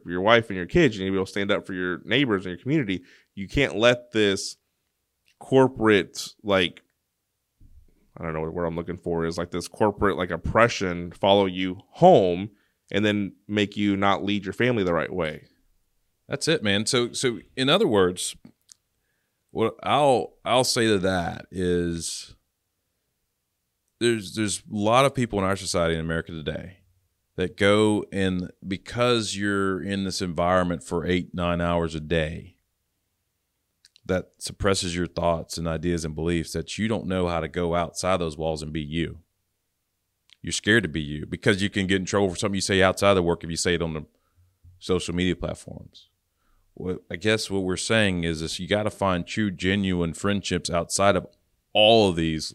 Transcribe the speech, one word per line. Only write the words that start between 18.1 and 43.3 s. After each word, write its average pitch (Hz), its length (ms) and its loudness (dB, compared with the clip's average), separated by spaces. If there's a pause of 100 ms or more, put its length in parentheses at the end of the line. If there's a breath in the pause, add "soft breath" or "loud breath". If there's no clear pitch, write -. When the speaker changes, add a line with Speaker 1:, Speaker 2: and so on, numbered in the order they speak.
Speaker 2:
what - 320 -2
I'll, 127 500 2 (120)
I'll 123 180 4
say 120 240 2
to 104 120 4
that 90 520 -2
is 87 840 -2 (1600)
there's, 110 360 -2
there's 107 240 -2
a - 160 -12
lot 110 300 4
of 131 80 0
people 113 260 -2
in 95 60 2
our 98 100 0
society 87 400 0
in 80 40 -4
America 82 320 -4
today 82 460 -10 (580)
that 90 220 -4
go 104 540 4
and 92 400 -2 (140)
because 107 720 -2
you're 98 460 -2
in 98 220 -4
this 92 180 -4
environment 87 640 0
for 82 220 -4
eight, 90 280 -2
nine 87 280 -2
hours 85 340 0
a 80 40 -4
day, 80 520 -4 (1500)
that 92 320 -4
suppresses 95 580 -2
your 87 120 -2
thoughts 82 500 -2
and 85 100 -6
ideas 82 360 -2
and 78 100 -6
beliefs, 82 380 -2
that 80 260 -8
you 107 120 -2
don't 107 180 -4
know 92 220 0
how 85 100 -2
to 80 80 -6
go 85 260 -2
outside 87 440 -2
those 80 200 -4
walls 80 240 -4
and 78 120 -10
be 80 80 -6
you. 78 380 -4 (1200)
You're 87 100 -8
scared 107 320 2
to 85 60 -4
be 78 120 -6
you 73 240 -8
because 95 360 0
you 101 80 -2
can 95 180 -2
get 95 140 2
in 90 40 -6
trouble 101 240 0
for 85 60 -6
something 98 200 -4
you 95 60 -2
say 95 220 2
outside 98 300 4
the 90 100 4
work 85 220 0